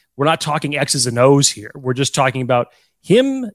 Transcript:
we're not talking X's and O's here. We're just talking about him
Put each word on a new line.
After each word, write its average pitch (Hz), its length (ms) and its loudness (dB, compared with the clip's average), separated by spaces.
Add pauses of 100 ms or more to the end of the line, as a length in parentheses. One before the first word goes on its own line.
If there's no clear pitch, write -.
(180)
we're 139 80 0
not 160 140 0
talking 147 360 -6
X's 135 300 -4
and 120 100 -4
O's 139 320 6
here. 107 280 -12
We're 127 180 -4
just 131 200 -4
talking 131 280 0
about 120 300 0 (280)
him 254 540 0